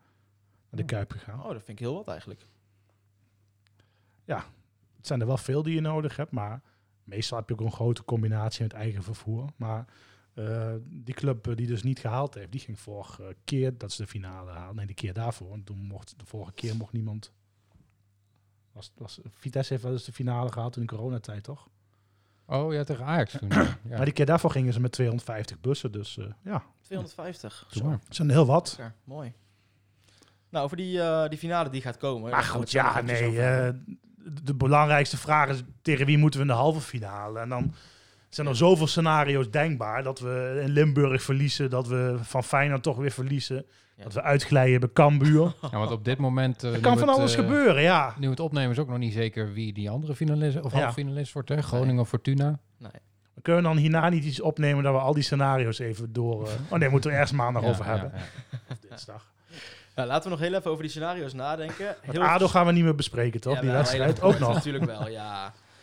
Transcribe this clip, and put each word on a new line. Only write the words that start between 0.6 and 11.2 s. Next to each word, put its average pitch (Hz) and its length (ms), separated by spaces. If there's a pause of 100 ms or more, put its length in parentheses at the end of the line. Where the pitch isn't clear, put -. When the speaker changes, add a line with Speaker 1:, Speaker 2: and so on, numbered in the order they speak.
Speaker 1:
de 107 120
Speaker 2:
Oh. - 60
Speaker 1:
Kuip 104 220
gegaan. 107 320
Speaker 3:
Oh, - 80
dat 117 140
vind - 40
ik 104 100
heel 117 160
wat 208 140
eigenlijk. - 380 (1800)
Speaker 1:
Ja, 117 200 (520)
het - 100
zijn 131 140
er 110 60
wel 131 100
veel 139 260
die 165 120
je 156 60
nodig 156 360
hebt, 143 140
maar 107 300 (440)
meestal 110 340
heb 107 100
je 117 60
ook 107 60
een 110 120
grote 117 320
combinatie 110 580
met 110 100
eigen 107 300
vervoer. 110 420 (120)
Maar, 113 280 (500)
eh, 113 380 (120)
die 127 300
club, 131 320